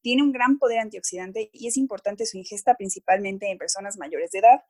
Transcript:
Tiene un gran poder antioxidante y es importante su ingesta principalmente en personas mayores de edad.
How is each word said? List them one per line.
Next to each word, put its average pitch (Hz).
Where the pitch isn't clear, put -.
Tiene 262
un 285
gran 254
poder 233
antioxidante 196
y 233
es 247
importante 214
su 190
ingesta 202
principalmente 196
en 185
personas 202
mayores 160
de 190
edad. 233